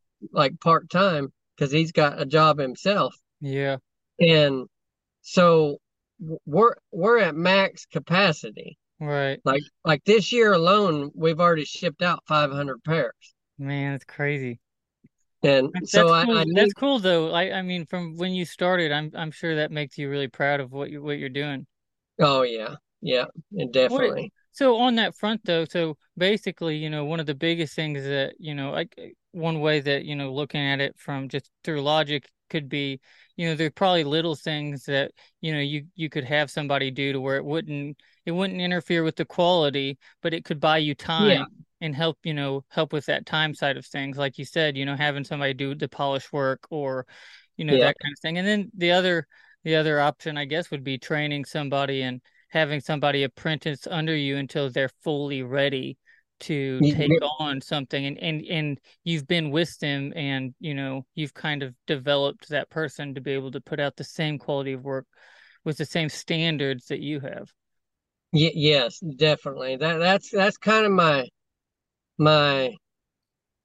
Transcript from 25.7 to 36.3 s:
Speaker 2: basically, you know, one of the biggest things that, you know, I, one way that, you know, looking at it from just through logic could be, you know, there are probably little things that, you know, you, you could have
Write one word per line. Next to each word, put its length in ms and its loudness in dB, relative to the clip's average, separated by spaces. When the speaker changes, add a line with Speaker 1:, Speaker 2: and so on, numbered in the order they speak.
Speaker 2:
basically, 600 0
you 140 -4
know, 140 -4
one 140 -4
of 80 -4
the 80 -2
biggest 400 -2
things 300 -6
that, 340 -2
you 160 -10
know, 220 -6
I, 100 -4
one 260 -4
way 220 2
that, 240 -2
you 100 -8
know, 180 -6
looking 280 -4
at 200 0
it 160 -2
from 320 -8
just 220 -8
through 180 -4
logic 460 0
could 200 -6
be, 320 -6
you 140 -4
know, 80 -2
there 100 0
are 40 -2
probably 340 2
little 320 0
things 480 -8
that, 260 -2
you 120 -4
know, 60 -2
you, 280 -4
you 140 -6
could 120 -4
have 280 0